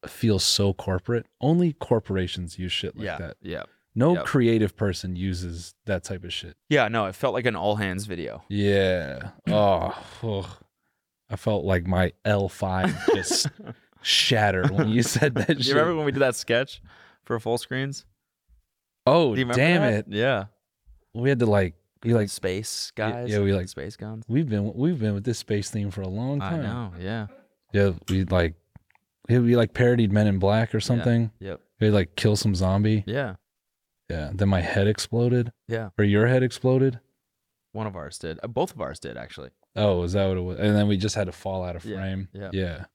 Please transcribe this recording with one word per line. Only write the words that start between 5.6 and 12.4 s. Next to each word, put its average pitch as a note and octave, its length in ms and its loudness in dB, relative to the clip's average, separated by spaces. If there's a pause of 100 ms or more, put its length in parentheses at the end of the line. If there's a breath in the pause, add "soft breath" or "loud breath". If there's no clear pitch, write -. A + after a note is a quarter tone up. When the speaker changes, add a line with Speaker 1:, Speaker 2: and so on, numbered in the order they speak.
Speaker 1:
that F#2+ 180 -4
type F#2 180 -10
of F2 100 -12
shit. - 220 -12 (140)
Speaker 2:
Yeah, C3+ 200 4
no, A2 180 0
it F#2+ 80 -6
felt B2+ 200 -2
like A#2+ 120 -2
an G#2+ 100 0
all G#2 200 0
hands G2 280 -4
video. E2 440 -10
Speaker 1:
Yeah. F#2+ 920 0
Speaker 2:
<clears throat> - 100 -6
Speaker 1:
Oh, F#2+ 560 2 (180)
ugh. G2 240 -4 (840)
I A2 80 -6
felt G2+ 280 -2
like F2+ 220 2
my F#2 260 2 (120)
L G2+ 240 2